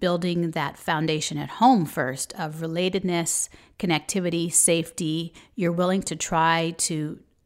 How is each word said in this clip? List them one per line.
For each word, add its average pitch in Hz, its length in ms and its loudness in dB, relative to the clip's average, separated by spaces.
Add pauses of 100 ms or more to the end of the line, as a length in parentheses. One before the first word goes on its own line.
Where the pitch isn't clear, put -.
building 175 500 0
that 151 260 -4
foundation 156 600 -2
at 143 100 -6
home 220 380 6
first 135 480 -4
of 156 220 -6
relatedness, 175 920 -2 (300)
connectivity, 170 760 -2
safety, 165 800 0 (220)
you're 175 180 0
willing 180 300 2
to - 140 -6
try 165 640 2
to 156 420 -4 (240)